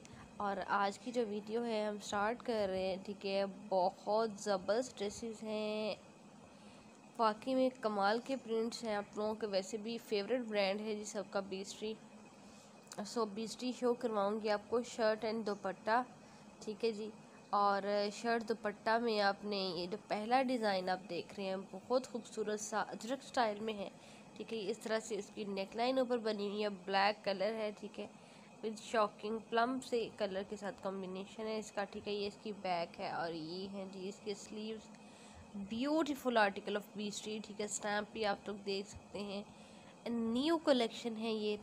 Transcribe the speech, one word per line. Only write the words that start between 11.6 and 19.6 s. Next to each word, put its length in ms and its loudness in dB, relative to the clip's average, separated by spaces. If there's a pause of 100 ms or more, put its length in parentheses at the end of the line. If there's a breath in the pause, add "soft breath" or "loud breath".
So 300 0
Beastry 380 -4
शो 280 2
करवाऊँगी 480 2
आपको, 320 2 (140)
shirt 300 4
and 200 0
दुपट्टा। 580 2 (600 loud breath)
ठीक 200 -4
है 80 4
जी, 200 -4 (420 loud breath)
और 320 6 (280)
शर्ट 300 2
दुपट्टा 560 2
में 200 4
आपने 380 4 (140)